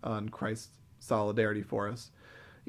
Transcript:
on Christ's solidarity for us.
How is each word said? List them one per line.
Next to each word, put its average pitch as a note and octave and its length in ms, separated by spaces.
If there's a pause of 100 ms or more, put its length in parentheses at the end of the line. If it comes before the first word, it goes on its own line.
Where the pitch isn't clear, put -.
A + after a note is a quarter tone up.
on G#2+ 260
Christ's - 500 (220)
solidarity G#2+ 640
for G2+ 260
us. A2+ 240 (560)